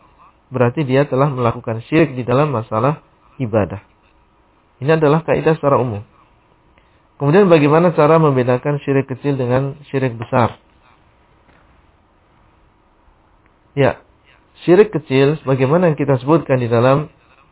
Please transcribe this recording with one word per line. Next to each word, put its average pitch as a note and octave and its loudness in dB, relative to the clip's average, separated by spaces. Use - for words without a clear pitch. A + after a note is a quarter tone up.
berarti B2 0
dia C3+ 0
telah C3+ 0
melakukan A#2+ -4
syirik D3+ 0
di B2 -10
dalam C#3 0
masalah A#2 -4
ibadah. G2+ -2
Ini D#3+ 0
adalah D#3 2
kaidah D#3 -2
secara C3+ 0
umum. G#2+ -6
Kemudian F3 2
bagaimana E3 4
cara D#3+ 4
membedakan C3+ 0
syirik C3+ -2
kecil C3+ -6
dengan C3+ -2
syirik C3 -4
besar? A#2 -2
Ya, C3+ -2
syirik G3+ 4
kecil C#3 0
sebagaimana C3+ 0
yang D3+ 0
kita C3+ -2
sebutkan C#3 0
di A#2 -4
dalam, C3 0